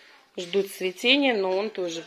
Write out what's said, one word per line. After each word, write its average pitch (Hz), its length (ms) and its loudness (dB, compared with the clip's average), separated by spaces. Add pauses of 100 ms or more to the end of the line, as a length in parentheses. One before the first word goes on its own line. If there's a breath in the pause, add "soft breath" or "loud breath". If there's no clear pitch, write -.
(380 loud breath)
Ждут 190 320 -2
цветения, 247 640 2
но 190 240 0
он 214 120 -2
тоже 170 380 -6